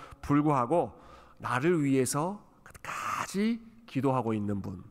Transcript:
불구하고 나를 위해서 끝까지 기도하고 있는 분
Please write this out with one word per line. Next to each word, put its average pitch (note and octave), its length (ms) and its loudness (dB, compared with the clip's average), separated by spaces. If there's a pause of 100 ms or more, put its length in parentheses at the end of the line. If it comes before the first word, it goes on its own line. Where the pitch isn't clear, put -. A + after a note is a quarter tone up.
(220)
불구하고 C#3+ 800 2 (380)
나를 C#3 460 0
위해서 C#3+ 600 0 (200)
끝까지 - 960 -4 (240)
기도하고 B2+ 480 0
있는 G#2 280 -2
분 F#2+ 300 -10